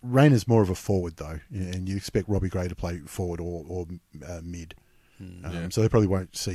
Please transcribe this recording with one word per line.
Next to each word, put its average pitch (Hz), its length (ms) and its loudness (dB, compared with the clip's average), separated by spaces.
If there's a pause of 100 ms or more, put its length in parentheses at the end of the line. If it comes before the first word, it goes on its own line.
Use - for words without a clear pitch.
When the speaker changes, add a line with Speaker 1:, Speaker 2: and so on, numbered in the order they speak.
Speaker 1:
Rayner's 131 460 6
more 117 140 6
of 95 80 4
a 92 60 0
forward, 87 420 -2
though, 78 220 -8 (120)
and 92 380 -4
you 98 80 -2
expect 98 320 -2
Robbie 98 200 0
Gray 90 200 -2
to 87 60 -10
play 87 240 -6
forward 85 420 -6
or, 85 260 -6
or, 87 200 -6 (380)
uh, 87 180 -10
mid. 85 320 -12 (420)
Speaker 2:
Hmm. 90 280 -14
Speaker 1:
Um, 87 80 -8
Speaker 3:
Yeah. 85 160 -6
Speaker 1:
so 110 120 0
they 107 80 6
probably 110 180 6
won't 92 300 -2
see 98 180 -4